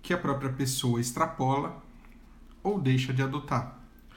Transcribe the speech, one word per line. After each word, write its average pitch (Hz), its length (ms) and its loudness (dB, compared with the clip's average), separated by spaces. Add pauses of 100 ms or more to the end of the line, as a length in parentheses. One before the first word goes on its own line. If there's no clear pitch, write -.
que - 120 -2
a 170 40 2
própria 135 320 -2
pessoa 127 520 0
extrapola 139 800 0 (800)
ou 196 160 0
deixa 131 340 2
de 131 80 2
adotar. 135 560 -2 (380)